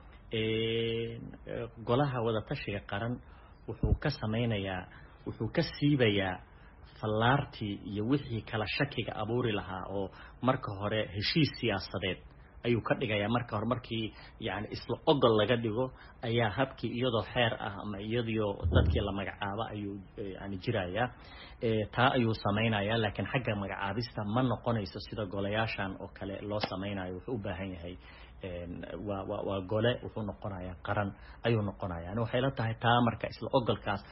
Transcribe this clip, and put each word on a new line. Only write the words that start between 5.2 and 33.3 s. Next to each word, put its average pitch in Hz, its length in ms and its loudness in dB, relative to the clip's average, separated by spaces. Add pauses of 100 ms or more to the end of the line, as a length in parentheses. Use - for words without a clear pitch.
wuxuu 113 320 -4
ka 170 80 4
siibayaa 110 760 4 (600)
fallaartii 110 880 2
iyo 104 220 -2
wixii 117 360 0
kala 107 260 -2
shakiga 143 480 -2
abuuri 113 360 2
lahaa 92 360 -4
oo 98 220 -2 (300)
marka 123 320 2
hore 104 360 0
heshiis 104 480 4
siyaasadeed 95 640 -2 (400)
ayuu 117 220 2
ka - 140 2
dhigayaa. 107 340 0
Marka 120 260 0
hore, 104 120 0
markii, 113 460 -2 (220)
yacni, 104 340 -4
isla - 340 -4
ogol 131 340 8
laga 104 200 6
dhigo, 117 280 0 (340)
ayaa 117 300 2
habkii 127 440 -2
iyadoo 120 300 2
xeer 117 320 2
ah 110 240 -6
ama 104 200 -6
iyadoo 110 540 0 (180)
dadkii - 300 6
la 101 100 0
magacaabo 98 520 -4
ayuu, 104 340 -6 (160)
eh, 98 200 -8
yacni, 98 240 -6
jirayaa. 101 500 0 (500)
Eh, 110 340 2
taa 123 220 6
ayuu 117 200 4
sameynayaa, 107 640 2
laakiin 107 300 0
xagga 117 280 0
magacaabista 98 720 -4
ma 107 180 2
noqonayso 113 560 0
sida 110 260 -6
golayaashan 101 720 -2
oo 98 140 -10
kale 98 280 -6
loo 104 180 -2
sameynayo. 98 540 -4
Wuxuu 92 200 -6
u 123 40 -2
baahan 98 340 -4
yahay, 87 240 -10 (440)
een, 87 340 -8 (320)
waa, 98 200 -2
waa, 104 180 -4
waa 98 180 0
gole, 110 300 2 (100)
wuxuu 98 220 -6
noqonayaa 92 600 -6
qaran 101 260 0 (320)
ayuu 117 200 4
noqonayaa. 90 500 -4
Ani 107 100 -2
waxay 123 200 0
la 135 100 2
tahay 113 240 -2
taa 120 260 6
marka 113 260 2
isla - 240 -6